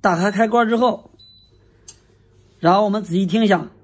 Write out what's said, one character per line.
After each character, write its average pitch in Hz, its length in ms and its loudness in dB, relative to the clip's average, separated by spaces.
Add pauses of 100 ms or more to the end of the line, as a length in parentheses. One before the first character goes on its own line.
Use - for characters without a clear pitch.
打 185 120 2
开 185 160 0
开 208 160 0
关 233 220 0
之 233 80 0
后， 226 340 -2 (1500)
然 170 160 2
后 208 100 2
我 202 60 -2
们 208 120 -4
仔 170 120 -8
细 190 100 0
听 214 200 0
一 202 40 2
下 175 200 0 (160)